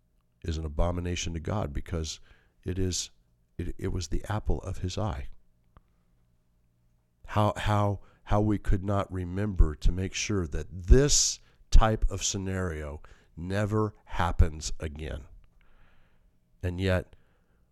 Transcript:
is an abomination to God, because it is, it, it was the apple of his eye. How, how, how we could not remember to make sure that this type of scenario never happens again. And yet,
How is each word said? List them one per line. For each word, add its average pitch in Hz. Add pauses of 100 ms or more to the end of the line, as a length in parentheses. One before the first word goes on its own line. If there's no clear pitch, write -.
(420)
is 80
an 80
abomination 87
to 80
God, 87
because 80 (440)
it 90
is, 92 (460)
it, 87
it 95
was 90
the -
apple 101
of -
his 92
eye. 95 (2000)
How, 104
how, 104 (240)
how 104
we 107
could 95
not 101
remember 90
to -
make 92
sure 95
that 76
this 120 (300)
type 110
of 98
scenario 90 (340)
never 101 (100)
happens 85
again. 76 (1400)
And 90
yet, 92 (560)